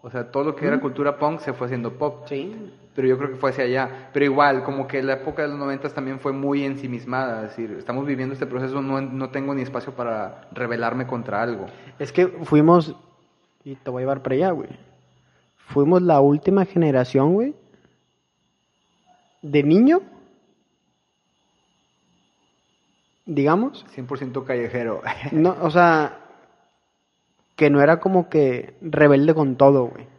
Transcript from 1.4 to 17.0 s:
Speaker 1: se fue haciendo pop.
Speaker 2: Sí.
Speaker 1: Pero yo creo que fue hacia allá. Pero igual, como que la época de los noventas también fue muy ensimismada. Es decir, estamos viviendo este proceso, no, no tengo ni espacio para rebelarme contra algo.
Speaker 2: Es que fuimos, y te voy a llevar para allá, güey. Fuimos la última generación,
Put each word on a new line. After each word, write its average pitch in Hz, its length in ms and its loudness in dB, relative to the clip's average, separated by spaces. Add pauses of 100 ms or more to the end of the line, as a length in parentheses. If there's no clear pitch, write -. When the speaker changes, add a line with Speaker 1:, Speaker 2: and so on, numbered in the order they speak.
Speaker 1:
se 139 120 -8
fue 127 140 -6
haciendo 120 260 -6
pop. 147 360 -6
Speaker 2:
Sí. 190 420 -10 (240)
Speaker 1:
Pero 131 140 0
yo 127 80 4
creo 139 140 -6
que 131 60 -10
fue 135 140 -2
hacia 131 140 -4
allá. 127 480 -4
Pero 143 140 2
igual, 139 380 2
como 139 220 -6
que 135 160 -4
la 135 120 -2
época 147 280 -6
de 147 60 -2
los 143 100 -8
noventas 139 360 -8
también 135 260 -8
fue 139 120 -4
muy 139 320 -2
ensimismada. 127 840 -6
Es 104 100 -14
decir, 110 220 -8
estamos 131 280 -6
viviendo 131 280 -6
este 131 120 -6
proceso, 131 360 -6
no, 135 180 -4
no 131 300 -8
tengo 139 240 -6
ni 135 80 -4
espacio 123 320 -10
para 110 480 -8 (100)
rebelarme 117 540 -4
contra 117 360 -6
algo. 113 240 -6 (320)
Speaker 2:
Es 139 140 -10
que 180 160 2
fuimos, 160 680 4 (720)
y 139 120 -14
te - 140 -10
voy 123 100 -6
a - 20 -6
llevar 135 200 -2
para 131 140 0
allá, 175 140 2
güey. 156 180 -6 (880)
Fuimos 160 460 2
la 165 180 4
última 151 460 4
generación, 139 680 2